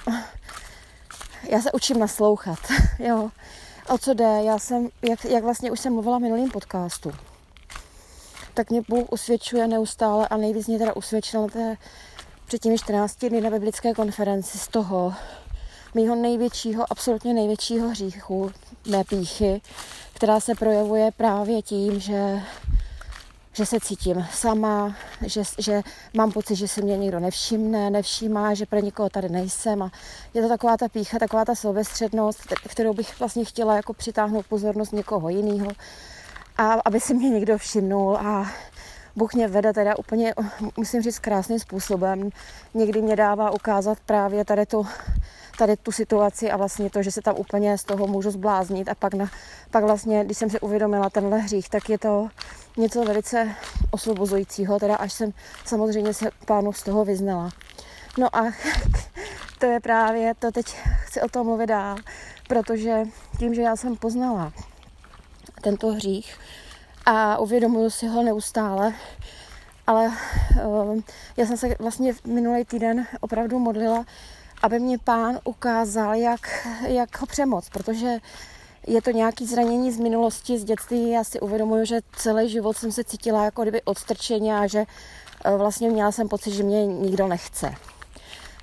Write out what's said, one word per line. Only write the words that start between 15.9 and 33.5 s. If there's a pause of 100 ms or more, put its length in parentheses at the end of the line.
mýho
největšího,
absolutně
největšího
hříchu, (360)
mé
pýchy, (520)
která
se
projevuje
právě
tím,
že, (1120)
že
se
cítím
sama, (300)
že, (140)
že (320)
mám
pocit,
že
se
mě
nikdo
nevšimne,
nevšímá,
že
pro
nikoho
tady
nejsem.
A (420)
je
to
taková
ta
pýcha,
taková
ta
sobestřednost,
kte-,
kterou
bych
vlastně
chtěla